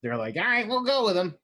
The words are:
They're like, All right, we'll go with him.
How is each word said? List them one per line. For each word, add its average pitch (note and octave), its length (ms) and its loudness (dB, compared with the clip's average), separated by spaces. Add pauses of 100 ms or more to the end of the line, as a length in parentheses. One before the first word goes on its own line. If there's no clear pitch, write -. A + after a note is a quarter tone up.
They're A#2+ 160 -2
like, A2+ 180 -4
All D#3+ 80 -2
right, A#3+ 240 0
we'll B3 160 -2
go C4 220 2
with G3 120 2
him. F3+ 260 0